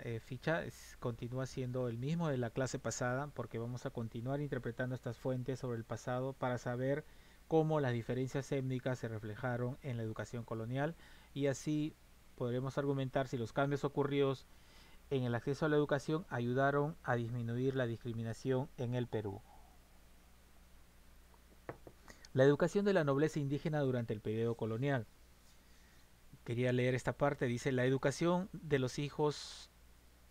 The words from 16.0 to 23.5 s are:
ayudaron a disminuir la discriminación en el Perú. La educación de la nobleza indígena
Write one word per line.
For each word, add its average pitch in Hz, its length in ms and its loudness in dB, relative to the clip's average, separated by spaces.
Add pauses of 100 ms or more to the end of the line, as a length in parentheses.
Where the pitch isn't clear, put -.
ayudaron 139 760 2
a 123 120 2
disminuir 120 600 0
la 131 100 2
discriminación 117 920 -2
en 123 180 -2
el 123 100 0
Perú. 107 340 -2 (3000)
La 131 100 8
educación 165 420 6
de 202 80 4
la 170 100 6
nobleza 147 360 4
indígena 147 420 0